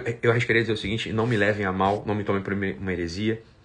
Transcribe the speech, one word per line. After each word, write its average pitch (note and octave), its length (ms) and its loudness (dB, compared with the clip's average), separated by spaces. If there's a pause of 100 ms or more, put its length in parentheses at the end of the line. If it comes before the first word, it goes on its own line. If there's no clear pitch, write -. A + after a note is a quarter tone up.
(220)
eu A#2 100 4
arriscaria A#2 300 4
dizer A2 120 0
o G#2 40 0
seguinte, G2+ 320 -4
e G2 40 -4
não A2 120 2
me A#2 100 2
levem G2+ 300 2
a F#2+ 60 0
mal, G2 340 2
não G#2+ 80 0
me G#2 100 -2
tomem G2 200 0
por G2 100 -2
uma G2 380 -4
heresia, F#2 500 -2 (240)